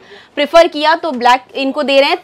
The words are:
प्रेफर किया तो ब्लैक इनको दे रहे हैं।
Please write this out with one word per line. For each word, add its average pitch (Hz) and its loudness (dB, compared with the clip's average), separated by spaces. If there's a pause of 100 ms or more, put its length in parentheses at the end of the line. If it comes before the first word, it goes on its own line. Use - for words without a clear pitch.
(360)
प्रेफर 330 2
किया 302 -2
तो 330 -6
ब्लैक 247 0 (100)
इनको 269 -4
दे 269 2
रहे 285 2
हैं। 359 -2